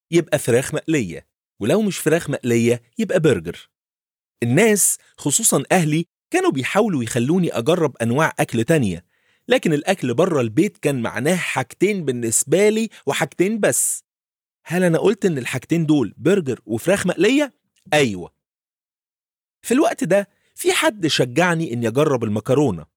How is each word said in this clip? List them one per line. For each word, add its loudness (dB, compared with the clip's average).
يبقى 0
فراخ 0
مقلية، -4
ولو 2
مش -2
فراخ 0
مقلية، 0
يبقى 0
برجر. 0
الناس، 2
خصوصا 0
أهلي، 2
كانوا 0
بيحاولوا -2
يخلوني 0
أجرب 0
أنواع 0
أكل -2
تانية، 0
لكن 0
الأكل -2
بره 0
البيت -2
كان -2
معناه -2
حاجتين -2
بالنسبة 0
لي 0
وحاجتين -2
بس. -2
هل -2
أنا 4
قلت 0
إن 0
الحاجتين -2
دول 2
برجر 0
وفراخ -2
مقلية؟ 0
أيوة. 0
في -2
الوقت 0
ده، 0
في 0
حد 0
شجعني 0
إني 0
أجرب 0
المكرونة، 0